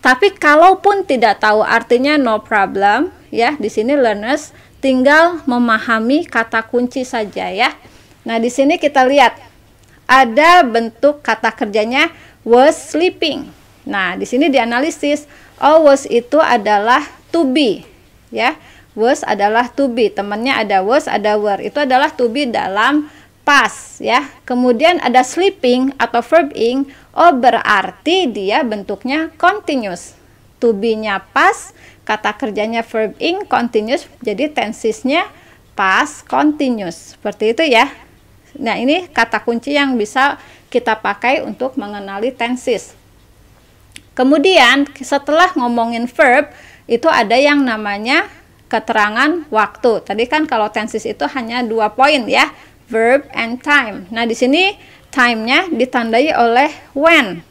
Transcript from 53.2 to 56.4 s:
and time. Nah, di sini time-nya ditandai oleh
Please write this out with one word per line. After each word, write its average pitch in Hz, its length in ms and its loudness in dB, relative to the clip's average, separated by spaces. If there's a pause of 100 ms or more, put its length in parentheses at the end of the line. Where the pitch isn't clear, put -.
and 233 320 -8
time. 233 480 -2
Nah, 233 160 -4
di 226 80 -2
sini 339 400 0 (400)
time-nya 247 560 0
ditandai 247 640 0
oleh 240 400 2 (240)